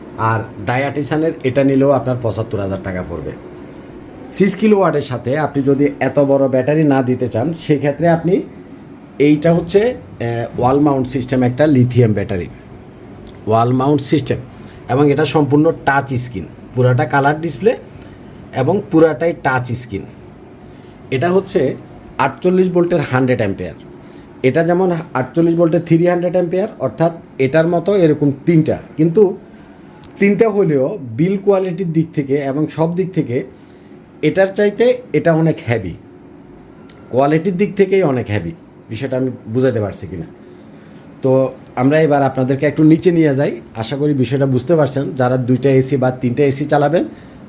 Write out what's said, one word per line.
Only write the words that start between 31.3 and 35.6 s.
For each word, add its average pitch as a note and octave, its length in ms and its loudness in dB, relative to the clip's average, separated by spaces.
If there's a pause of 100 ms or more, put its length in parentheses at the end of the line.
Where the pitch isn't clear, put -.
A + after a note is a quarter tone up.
কোয়ালিটির F#3+ 560 0
দিক D#3+ 220 0
থেকে C3+ 220 -2
এবং C#3+ 300 -2
সব E3 300 -4
দিক F#3 160 -4
থেকে B2+ 320 -2 (760)
এটার E3+ 240 2 (100)
চাইতে A3 420 2 (140)
এটা D3+ 200 2
অনেক D#3+ 240 2 (120)